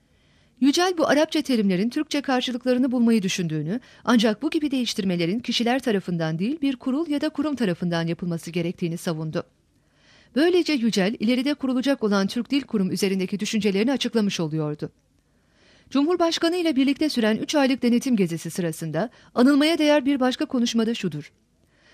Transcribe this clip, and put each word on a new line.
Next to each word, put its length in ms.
Yücel 380
bu 100
Arapça 340
terimlerin 480
Türkçe 300
karşılıklarını 720
bulmayı 300
düşündüğünü, 580
ancak 380
bu 80
gibi 200
değiştirmelerin 680
kişiler 400
tarafından 600
değil 220
bir 160
kurul 320
ya 120
da 80
kurum 280
tarafından 500
yapılması 440
gerektiğini 460
savundu. 480
Böylece 380
Yücel, 480
ileride 340
kurulacak 500
olan 220
Türk 240
Dil 120
Kurum 280
üzerindeki 500
düşüncelerini 520
açıklamış 480
oluyordu. 500
Cumhurbaşkanı 680
ile 200
birlikte 320
süren 280
üç 180
aylık 280
denetim 340
gezisi 340
sırasında 600
anılmaya 440
değer 280
bir 140
başka 240
konuşmada 500
şudur. 380